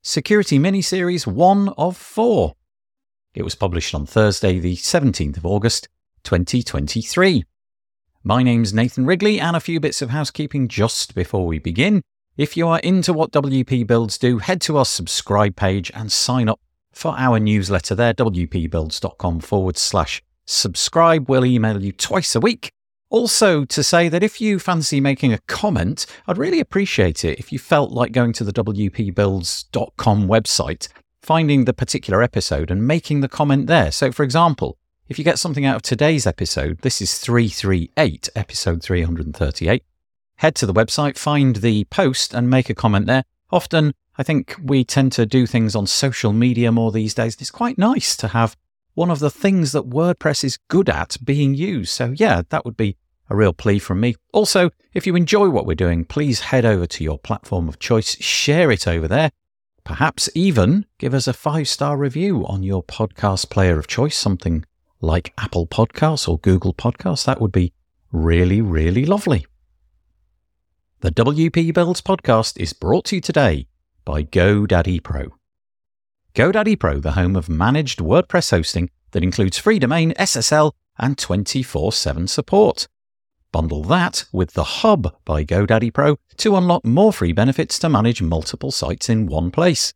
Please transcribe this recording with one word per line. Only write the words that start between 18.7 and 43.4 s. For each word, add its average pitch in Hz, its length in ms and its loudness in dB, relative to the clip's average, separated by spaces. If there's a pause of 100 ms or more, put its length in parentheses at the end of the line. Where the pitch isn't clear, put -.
dot - 200 -8
com 85 220 -2
forward 95 360 -2
slash - 460 -2 (220)
subscribe. 160 840 0
We'll 131 160 4
email 110 380 2
you 98 80 -4
twice - 440 -2
a 113 40 2
week. - 320 -2 (380)
Also 214 560 2
to - 180 -2
say 170 260 2
that 175 140 0
if - 180 -4
you 208 160 0
fancy 160 420 -2
making 139 340 2
a 101 120 0
comment, 143 600 -2 (180)
I'd 185 140 -2
really 330 200 0
appreciate 107 640 0
it 78 140 -2
if - 140 -14
you 131 80 -8
felt 147 320 0
like 120 200 -2
going 120 220 2
to - 100 -6
the 101 80 -4
W 104 380 -2
P 101 220 -4
builds 98 540 -2
dot - 320 -6
com 104 300 2
website, 101 600 0 (340)
finding 147 440 2
the 127 100 0
particular - 480 -2
episode 82 480 -2
and 104 160 0
making 151 340 0
the 135 80 -2
comment 139 380 0
there. 127 240 4
So, 131 200 0
for 147 120 -2
example, 143 560 0 (280)
if - 120 -10
you 143 40 -6
get 165 140 2
something 151 260 -4
out 135 120 2
of - 80 -8
today's 147 420 0
episode, 82 540 -4
this - 240 -4
is - 160 -4
three 120 300 2
three 92 480 -2
eight, 131 380 -2
episode 87 460 -4
three 87 220 -2
hundred 82 240 -4
and 73 80 -10
thirty-eight, 80 480 -2 (540)
head 156 180 0
to - 100 -2
the 98 80 0
website, 147 420 0
find 139 420 2
the 107 340 0
post 135 420 0
and 120 160 0
make 131 220 2
a - 20 -2
comment 104 320 0
there. 127 200 0 (260)